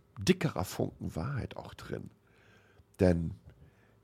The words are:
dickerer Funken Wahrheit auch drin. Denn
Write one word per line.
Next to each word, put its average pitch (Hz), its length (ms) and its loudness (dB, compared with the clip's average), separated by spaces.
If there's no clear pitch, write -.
dickerer 127 480 2
Funken - 500 -4
Wahrheit 127 400 -4
auch - 200 -12
drin. - 340 -10
Denn 85 360 6